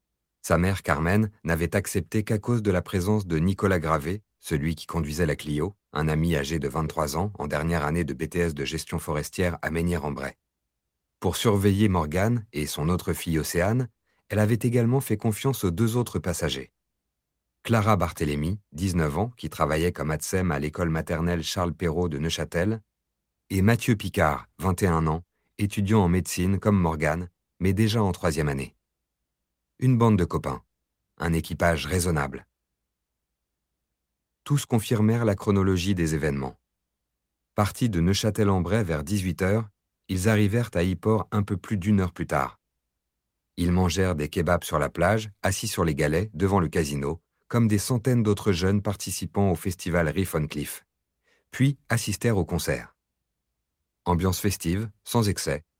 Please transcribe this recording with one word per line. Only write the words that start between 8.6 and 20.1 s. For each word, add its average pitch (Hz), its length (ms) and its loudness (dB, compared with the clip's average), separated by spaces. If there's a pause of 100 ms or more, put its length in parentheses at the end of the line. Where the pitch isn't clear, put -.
gestion 78 340 -6
forestière 80 640 -4
à 78 80 -4
Mesnier-en-Bray. 76 640 -4 (840)
Pour 90 160 0
surveiller 101 520 4
Morgane 92 640 0
et 76 140 -4
son 76 220 -2
autre 87 240 0
fille 80 260 -2
Océane, 104 500 0 (400)
elle 104 120 0
avait 107 140 4
également 120 460 2
fait 107 160 -2
confiance 120 460 -2
aux 92 80 2
deux 110 260 0
autres 117 220 -2
passagers. 76 540 -4 (920)
Clara 110 320 4
Barthélémy, 82 640 -2 (140)
dix-neuf 85 440 0
ans, 110 200 -2
qui - 120 -10
travaillait 80 440 0
comme 73 180 -4